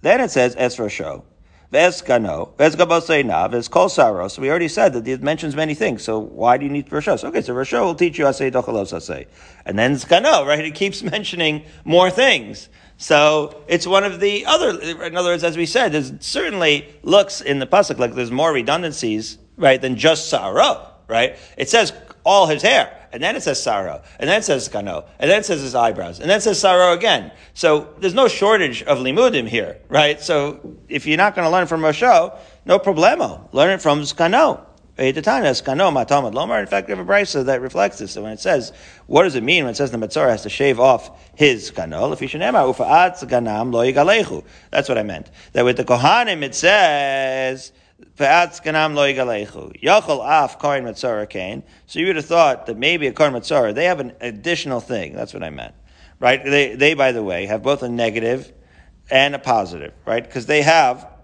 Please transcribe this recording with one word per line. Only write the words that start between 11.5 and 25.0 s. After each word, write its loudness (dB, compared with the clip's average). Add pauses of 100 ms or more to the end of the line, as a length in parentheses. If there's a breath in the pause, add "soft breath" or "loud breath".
more 6
things. 0 (300 soft breath)
So 2
it's 0
one 2
of -4
the 0
other, 0
in -8
other 0
words, -2
as -2
we -2
said, 0
there's -2
certainly -2 (160)
looks 2
in -2
the -4
pasuk 2
like -2
there's -6
more 0
redundancies, -4 (180)
right, 4
than -2
just 2
Saro, 0 (160)
right? 0 (180 loud breath)
It -6
says 2 (320)
all 6
his 0
hair. 2 (140)
And -8
then -2
it -8
says -2
Saro, -4 (160 soft breath)
and -4
then 2
it -10
says -2
Kano, -8 (160 soft breath)